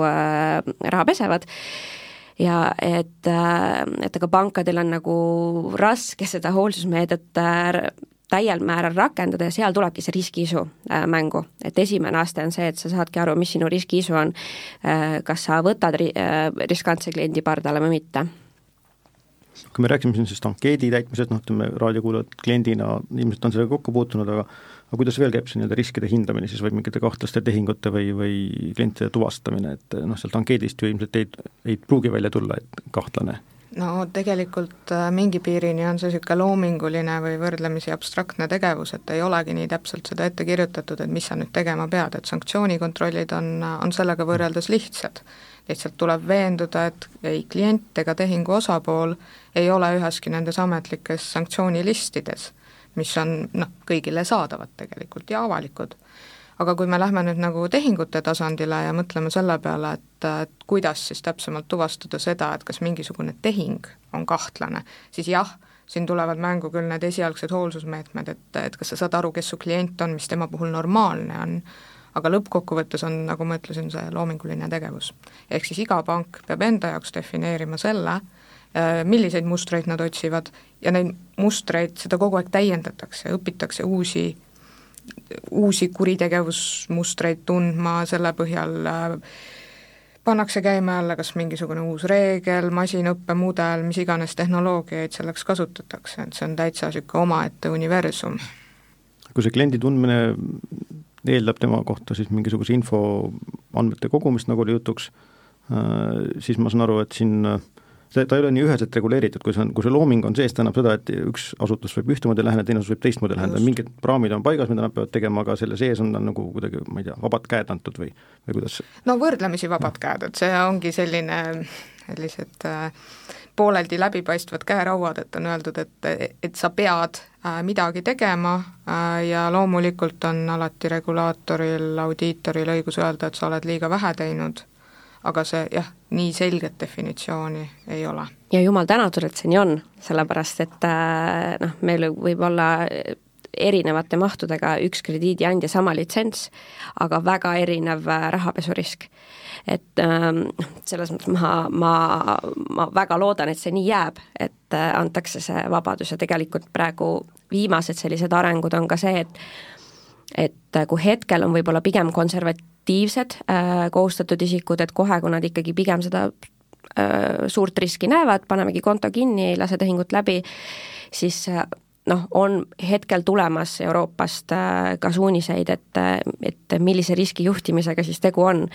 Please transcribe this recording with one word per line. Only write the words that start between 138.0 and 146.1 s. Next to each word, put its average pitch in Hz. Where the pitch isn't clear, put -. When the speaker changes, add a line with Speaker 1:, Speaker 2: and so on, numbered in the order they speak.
Speaker 3:
ole. 156
Speaker 1:
Ja 185
jumal 185
tänatud, 196
et -
see 165
nii 185
on, 185
sellepärast 160
et, -
äh, 165
noh, 165
meil 165
võib 175
olla 170
erinevate 165
mahtudega 165
üks 180
krediidiandja 175
sama 185
litsents, 214